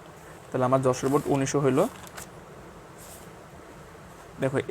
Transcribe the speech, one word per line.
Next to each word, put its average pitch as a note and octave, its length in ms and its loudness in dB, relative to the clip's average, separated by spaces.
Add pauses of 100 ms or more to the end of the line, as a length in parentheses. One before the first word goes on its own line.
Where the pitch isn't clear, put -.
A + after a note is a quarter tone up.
(480)
তাহলে B2+ 200 0
আমার C3 180 6
যশোর C3 260 4
বোর্ড C#3+ 120 4 (100)
উনিশশো C3+ 300 2
হইল। C3 140 6 (2500)
দেখো C3+ 180 2 (120)